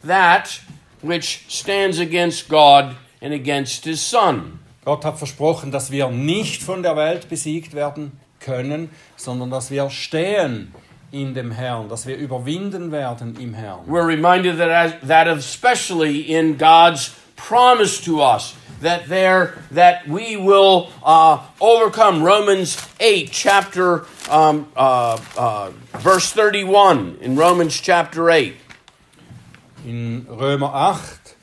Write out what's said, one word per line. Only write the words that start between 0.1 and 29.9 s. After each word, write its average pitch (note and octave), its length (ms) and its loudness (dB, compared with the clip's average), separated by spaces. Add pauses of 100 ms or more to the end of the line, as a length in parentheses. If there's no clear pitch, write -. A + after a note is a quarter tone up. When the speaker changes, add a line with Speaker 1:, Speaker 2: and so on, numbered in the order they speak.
Speaker 1:
which E3 460 -8
stands G3 500 -4
against F3 500 -4
God C#3+ 480 6 (240)
and C#3+ 140 -8
against C#3 500 -6
his D#3+ 160 -8
Son. C#3+ 600 -2 (240)
Speaker 2:
Gott D3 200 -4
hat D3+ 140 -6
versprochen, D3 540 -4
dass C3+ 180 -8
wir C#3 180 -4
nicht D3 540 -6
von F#3 220 -10
der E3 120 0
Welt E3 320 -4
besiegt D#3+ 460 -10
werden C#3+ 380 -8 (260)
können, C#3+ 520 -8 (260)
sondern B2 340 -10
dass C3 220 -8
wir C#3 180 -4
stehen D#3+ 840 -4 (380)
in C#3 240 -10
dem A#2+ 160 -10
Herrn, A2+ 380 -10
dass A#2 180 -12
wir C3 100 -10
überwinden D#3+ 760 -8
werden A#2+ 480 -10
im A#2+ 140 -12
Herrn. G2+ 340 -14
Speaker 1:
We're E3+ 180 0
reminded F3 520 2
that E3+ 120 0
as, E3+ 220 2 (140)
that D#3+ 200 6
especially D#3+ 960 -2
in D#3 360 -2
God's E3 540 4 (260)
promise A#3+ 680 2
to D#3 180 -2
us, A#2+ 320 0 (280)
that E3+ 260 -4
there, F#3 460 0 (180)
that F3 340 4
we G#3+ 300 -8
will, G3 520 4 (140)
uh, D#3+ 360 6 (220)
overcome. G#3+ 640 4
Romans G3 540 2 (240)
eight, G3 320 0
chapter, F#3 720 0 (260)
um, D3+ 360 2 (100)
uh, B2 420 0 (180)
uh, G#2+ 340 -4 (280)
verse F#3 340 2
thirty-one, G3 880 2
in C3 160 -4
Romans E3+ 440 2
chapter E3+ 500 0
eight. C3 260 0 (1300)
Speaker 2:
In A#2 440 -10